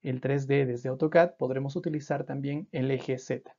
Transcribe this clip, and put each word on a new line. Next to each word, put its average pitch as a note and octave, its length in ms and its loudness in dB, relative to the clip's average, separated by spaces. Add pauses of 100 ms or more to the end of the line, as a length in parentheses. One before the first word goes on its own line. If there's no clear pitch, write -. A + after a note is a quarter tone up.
el B2+ 180 -2
tres C#3 280 0
D C#3 180 4
desde B2 220 -4
autocad, D#3+ 480 4
podremos C3+ 400 -2
utilizar D3 480 -4
también C#3 480 -4
el C3 180 0
eje C3 280 -2
Z. - 400 -8